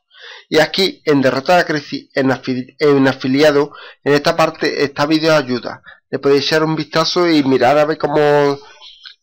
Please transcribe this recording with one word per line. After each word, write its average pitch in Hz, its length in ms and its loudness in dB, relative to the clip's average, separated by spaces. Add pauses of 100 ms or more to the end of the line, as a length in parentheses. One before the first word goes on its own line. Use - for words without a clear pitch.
(480)
Y 156 120 2
aquí, 156 440 -2
en 143 180 2
Derrota 131 320 0
a - 40 6
la 170 60 2
Crisis, 147 500 -8
en 135 160 0
afili-, 127 480 -6
en 139 300 4
afiliado, 143 640 2 (320)
en 139 100 2
esta 160 220 0
parte 160 480 -2
está 143 200 -4
vídeo 156 280 0
de 156 40 4
ayuda. 123 460 -6 (260)
Le 135 120 -6
podéis 139 240 2
echar 156 180 -2
un 156 140 -2
vistazo 160 520 -2
y 151 140 2
mirar 131 360 2
a 151 60 2
ver 151 140 -4
cómo, 147 580 0 (680)